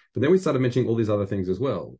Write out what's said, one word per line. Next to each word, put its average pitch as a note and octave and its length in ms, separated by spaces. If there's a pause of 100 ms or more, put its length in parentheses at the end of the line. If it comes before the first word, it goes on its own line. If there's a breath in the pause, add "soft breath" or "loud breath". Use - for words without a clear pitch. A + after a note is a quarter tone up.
(140 soft breath)
But A#2 80
then C#3+ 100
we F#3+ 60
started D3 240
mentioning B2 260
all A2+ 80
these A2 140
other G2+ 160
things F#2+ 240
as F#2 100
well. F#2 400